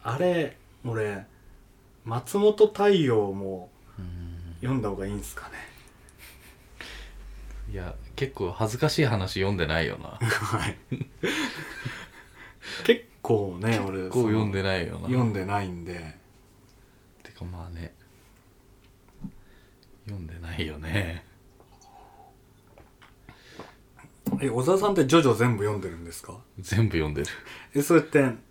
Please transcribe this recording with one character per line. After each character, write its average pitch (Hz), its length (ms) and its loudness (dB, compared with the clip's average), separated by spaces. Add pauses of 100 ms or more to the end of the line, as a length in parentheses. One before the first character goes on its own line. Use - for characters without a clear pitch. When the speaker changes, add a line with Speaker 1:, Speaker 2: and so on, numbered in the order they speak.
Speaker 1:
あ 120 160 -4
れ、 175 400 0 (260)
俺、 107 400 -4 (800)
松 120 320 -4
本 208 300 8
太 208 240 4
陽 120 420 6
も 95 380 -8 (280)
Speaker 2:
う 95 40 -10
ん。 87 540 -10
Speaker 1:
読 127 180 -2
ん 123 80 0
だ 104 80 -2
方 95 60 -4
が 95 100 -4
い 98 40 -2
い 104 40 -2
ん 101 80 -4
す - 140 -12
か - 140 -12
ね？ - 40 -14 (2250)
Speaker 2:
い - 20 -10
や、 90 200 -8 (200)
結 - 200 -4
構 92 180 -2
恥 110 200 -2
ず 120 60 -8
か 151 120 2
し - 80 0
い 147 80 4
話 98 340 0
読 95 100 2
ん 104 60 0
で 82 100 2
な 80 140 2
い 78 60 2
よ - 100 -4
な。 - 240 -14
Speaker 1:
<laughs> - 0 -
は 110 480 0
い。 - 80 -6 (2000)
結 233 220 4 (160)
構 101 360 0
ね、 110 220 0
俺、 95 200 -4
Speaker 2:
結 92 100 -6
構 123 140 2
読 110 200 4
ん 101 80 -2
で 98 100 0
な 95 140 0
い 87 100 -2
よ 82 100 -6
な。 - 20 -10
Speaker 1:
そ - 60 -10
の、 - 40 -4
読 127 160 4
ん 110 80 2
で 95 140 -4
な 101 160 -2
い 95 60 -4
ん 87 180 -10
で。 85 280 -10 (1080)
Speaker 2:
て - 100 -20
か、 - 140 -14
ま 87 200 -12
あ 87 40 -14
ね。 82 240 -12 (2000)
読 101 180 -12
ん 80 40 -12
で 82 120 -14
な 82 160 -10
い 80 120 -4
よ 76 120 -10
ね。 82 460 -4 (3250)
Speaker 1:
え、 135 100 0
小 120 120 2
沢 180 160 6
さ 202 100 2
ん 196 40 2
っ - 20 2
て 165 120 6
ジ 143 100 8
ョ 165 60 10
ジ 139 60 6
ョ 117 60 6
全 117 220 4
部 101 80 0
読 104 140 0
ん - 20 -4
で 92 80 -6
る 85 80 -8
ん 85 80 -12
で 82 80 -12
す - 100 -14
か？ - 140 -16 (240)
Speaker 2:
全 104 280 2
部 87 100 0
読 78 100 2
ん 73 60 -4
で 71 80 -2
る。 71 40 -2 (480)
Speaker 1:
え、 143 60 4
そ 156 140 4
れ 160 60 10
っ - 20 2
て、 151 180 4 (300)